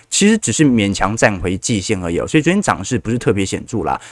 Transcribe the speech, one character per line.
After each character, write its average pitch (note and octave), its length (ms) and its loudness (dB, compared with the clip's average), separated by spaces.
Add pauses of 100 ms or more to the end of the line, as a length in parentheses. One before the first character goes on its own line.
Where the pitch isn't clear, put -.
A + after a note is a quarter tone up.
其 - 200 2
实 A3 100 4
只 A#2+ 140 -4
是 D3+ 120 2
勉 A2 300 2
强 F#2+ 220 0
站 A2+ 240 2
回 F2+ 180 -2
季 A2 220 -2
线 G2 200 -2
而 E2+ 120 -4
已 E2+ 80 -2
哦。 - 60 -4
所 - 120 2
以 D3+ 40 4
昨 E3 100 2
天 G3+ 100 0
涨 F#2 220 -2
势 B2+ 120 -4
不 G#2+ 140 -4
是 B2 80 -2
特 B2 140 0
别 G2 120 0
显 F2 220 -6
著 G2+ 160 -4
啦， C#2+ 180 -4 (120)